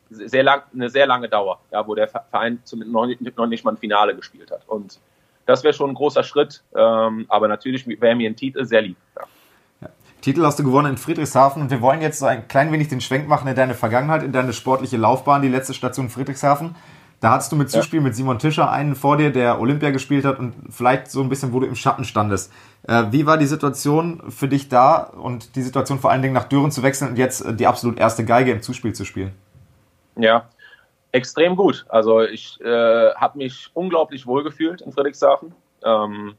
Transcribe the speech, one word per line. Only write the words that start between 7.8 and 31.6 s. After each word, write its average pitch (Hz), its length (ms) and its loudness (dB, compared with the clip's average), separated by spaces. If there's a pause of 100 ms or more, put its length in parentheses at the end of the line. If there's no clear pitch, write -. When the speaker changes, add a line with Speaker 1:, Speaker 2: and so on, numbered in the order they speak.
Speaker 1:
wär 117 160 4
mir 113 120 -2
ein 110 80 -6
Titel 135 280 -6
sehr 110 180 2
lieb, 92 140 -10 (180)
ja. - 80 -16 (600)
Speaker 2:
Ja. - 60 -18 (320)
Titel 156 240 0
hast 147 140 2
du 151 60 0
gewonnen 139 280 2
in 127 40 -4
Friedrichshafen 143 680 0
und 131 80 -4
wir 131 100 -2
wollen 135 200 2
jetzt 151 180 -4
so 139 80 -2
ein 123 220 -2
klein 147 240 2
wenig 151 160 0
den 123 120 -4
Schwenk 143 280 -4
machen 143 180 0
in 135 80 -4
deine 127 200 2
Vergangenheit, 131 480 0
in 135 100 -6
deine 127 200 0
sportliche 131 440 -2
Laufbahn, 127 460 2
die 135 60 2
letzte 127 260 -2
Station 127 340 -6
Friedrichshafen. 143 680 -2 (460)
Da 113 100 2
hattest 139 200 0
du 160 60 0
mit 143 160 0
Speaker 1:
Ja. 113 80 4
Speaker 2:
Zuspiel 160 220 -2
mit 131 120 0
Simon 127 240 -2
Tischer 151 320 2
einen 139 240 -2
vor 143 220 2
dir, 147 160 2
der 123 260 2
Olympia 147 320 0
gespielt 135 360 0
hat 135 120 0
und 117 160 -6 (140)
vielleicht 127 420 0
so 131 120 -4
ein 131 80 -2
bisschen, 135 240 -4
wo 127 60 2
du 131 60 0
im 123 80 -6
Schatten 135 300 -2
standest. 104 480 -2 (340)
Äh, 117 240 2
wie 143 140 2
war 156 140 4
die 147 80 2
Situation 151 840 -2
für 139 180 -6
dich 139 200 -2
da 131 300 6
und - 580 -10
die 131 60 -4
Situation 131 360 -4
vor 127 120 2
allen 131 100 2
Dingen 131 140 0
nach 120 100 0
Düren 143 260 2
zu 127 120 -6
wechseln 135 300 -2
und 127 40 -4
jetzt, - 240 0
äh, - 140 -6
die 110 120 0
absolut - 320 0
erste 113 280 0
Geige 123 260 4
im 107 80 -2
Zuspiel 120 320 -8
zu 101 140 -10
spielen? 95 260 -8 (840)
Speaker 1:
Ja, 113 340 4 (640)
extrem 160 440 0
gut. 180 320 2